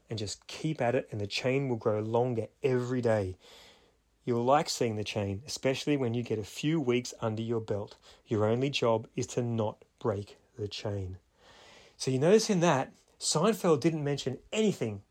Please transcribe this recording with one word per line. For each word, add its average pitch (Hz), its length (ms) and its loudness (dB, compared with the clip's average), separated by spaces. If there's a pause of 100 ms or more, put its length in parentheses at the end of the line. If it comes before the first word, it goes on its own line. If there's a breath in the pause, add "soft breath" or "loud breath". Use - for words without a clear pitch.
and 110 120 -6
just - 260 -8
keep - 340 -4
at 120 140 2
it, 131 180 0
and 110 80 -6
the 101 60 -4
chain 135 420 0
will 120 100 -2
grow 107 220 0
longer 117 460 0 (160)
every 127 400 0
day. 107 360 2 (880 loud breath)
You'll 120 200 0
like 143 260 4
seeing 113 280 -2
the 107 60 -4
chain, 101 440 -4
especially 135 500 0
when 123 160 0
you 120 80 -2
get 117 160 -4
a 107 60 -4
few 156 360 -2
weeks 123 420 0
under 110 200 -2
your 113 200 -2
belt. 107 360 -6 (300 loud breath)
Your 107 180 2
only 120 240 2
job 117 460 0
is 123 120 -4
to - 140 -4
not 113 420 -2 (140)
break 104 400 -4 (220)
the 104 80 -4
chain." 98 500 -6 (800 loud breath)
So - 140 -4
you 131 80 2
notice 214 320 6
in 185 80 4
that, 147 340 2 (260)
Seinfeld 170 600 2
didn't 160 240 0
mention 139 340 -2 (140)
anything 147 600 0